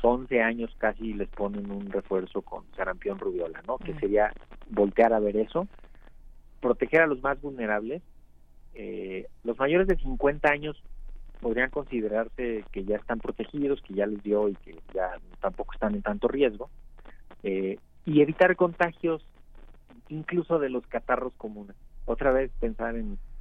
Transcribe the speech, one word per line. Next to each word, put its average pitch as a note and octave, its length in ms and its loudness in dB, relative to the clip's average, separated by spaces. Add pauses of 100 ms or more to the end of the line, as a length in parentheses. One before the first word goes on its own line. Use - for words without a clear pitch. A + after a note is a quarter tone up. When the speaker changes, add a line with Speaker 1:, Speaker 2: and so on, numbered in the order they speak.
Speaker 1:
once B2 380 4
años A2+ 360 0
casi A2 360 -2
les G2+ 160 -4
ponen G2+ 420 -4
un G2+ 180 -6
refuerzo F#2+ 540 -2
con F2+ 200 -10 (120)
sarampión F#2+ 420 -4
rubiola, F2+ 480 -6
¿no? B2+ 140 -4
Que E2+ 120 -8
Speaker 2:
Ujú. D#2 100 -8
Speaker 1:
sería G#2 320 2 (360)
voltear G#2+ 440 6
a A2 60 6
ver G#2 180 2
eso, E3 300 0 (920)
proteger B2 420 4
a D#3+ 60 6
los B2+ 160 -2
más C#3 180 0
vulnerables. A#2+ 600 -2 (720)
Eh, F#2+ 520 -8 (160)
los A2+ 140 -2
mayores E3+ 300 6
de F#3 100 4
cincuenta C#3+ 540 2
años D3 300 -2 (600)
podrían B2 280 0
considerarse A2+ 1000 -2
que F#2+ 140 -6
ya G#2 120 0
están A2+ 220 -4
protegidos, C#3 600 -4
que - 120 -14
ya G2+ 120 0
les G#2 180 -4
dio G#2 240 2
y G2 80 -2
que E2 220 -18 (160)
ya F#2 180 -2 (300)
tampoco F#3+ 320 -4
están G#3 220 0
en G3+ 60 -4
tanto - 260 0
riesgo, B2 420 2 (720)
eh, F#2+ 340 -2 (280)
y D3+ 160 6
evitar F3 340 6
contagios E3+ 680 0 (840)
incluso D#3+ 520 0
de C#3 100 0
los B2 180 -2
catarros B2+ 500 0
comunes. G#2 380 -12 (300)
Otra C3 260 2
vez C3 280 4
pensar A#2 360 -2
en, G#2 220 -4 (240)